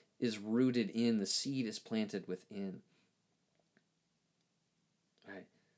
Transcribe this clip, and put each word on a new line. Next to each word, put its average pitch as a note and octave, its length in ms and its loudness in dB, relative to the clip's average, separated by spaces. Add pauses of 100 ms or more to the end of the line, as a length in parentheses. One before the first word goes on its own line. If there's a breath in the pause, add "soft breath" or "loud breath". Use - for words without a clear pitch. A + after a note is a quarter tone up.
(180 soft breath)
is A2 200 0
rooted A#2 520 2
in, A2+ 280 4
the G2 80 0
seed C3+ 380 0
is G#2+ 140 -4
planted G#2 480 -2
within. F#2+ 540 -6 (2500)
Right? - 200 -12 (320)